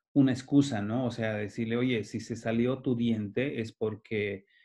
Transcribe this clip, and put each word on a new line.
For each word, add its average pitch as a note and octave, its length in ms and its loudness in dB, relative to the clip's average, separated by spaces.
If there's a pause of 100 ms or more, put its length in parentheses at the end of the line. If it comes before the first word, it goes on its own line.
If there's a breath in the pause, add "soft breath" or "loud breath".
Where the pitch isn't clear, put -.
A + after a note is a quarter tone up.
(120)
una C3+ 200 6
excusa, C#3 500 2
¿no? A#2 240 -2
O A#2 40 -2
sea, A2+ 240 -2
decirle, A2+ 420 -4
"Oye, B2 280 0
si G#2 160 -6
se A2 160 -8
salió A#2 440 0
tu B2+ 160 0
diente A#2 640 0
es A2 120 -6
porque, G#2 720 -4 (180 soft breath)